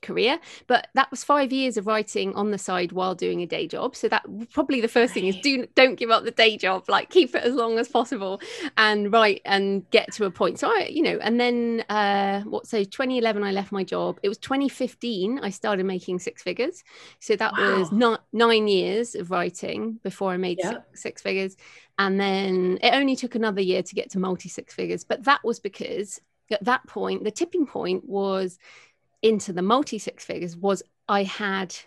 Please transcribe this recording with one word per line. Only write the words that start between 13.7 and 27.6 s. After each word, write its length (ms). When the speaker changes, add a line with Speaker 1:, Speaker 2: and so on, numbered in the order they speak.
Speaker 1:
my 120
job. 400
It 60
was 80
twenty 320
fifteen 680
I 100
started 360
making 340
six 240
figures. 400
So 160
that 220
was 340
Speaker 2:
Wow. 0
Speaker 1:
ni-, 260
nine 340
years 480
of 160
writing 720
before 280
I 60
made 240
Speaker 2:
Yeah. 0
Speaker 1:
six, 200
six 300
figures. 340
And 220
then 640
it 100
only 220
took 180
another 280
year 200
to 140
get 160
to 80
multi 300
six 260
figures. 280
But 200
that 200
was 160
because 640
at 140
that 220
point, 360
the 80
tipping 340